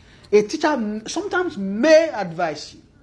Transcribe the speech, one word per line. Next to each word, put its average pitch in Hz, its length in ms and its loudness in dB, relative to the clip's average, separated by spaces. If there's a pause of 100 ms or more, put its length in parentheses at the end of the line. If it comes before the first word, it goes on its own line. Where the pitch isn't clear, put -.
(300)
A 208 120 6
teacher 302 260 -2
m-, 214 400 -4
sometimes 370 500 -4
may 269 520 4
advise 175 640 -6
you, 85 80 -20 (200)